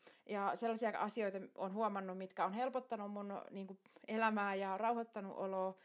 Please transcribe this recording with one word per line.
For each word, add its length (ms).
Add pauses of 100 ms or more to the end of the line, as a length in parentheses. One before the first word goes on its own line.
(300)
ja 260
sellaisia 440
asioita 380 (180)
oon 180
huomannut, 440
mitkä 280
on 80
helpottanut 580
mun, 380
niinku, 300 (280)
elämää 480
ja 220
rauhoittanut 600
oloa 480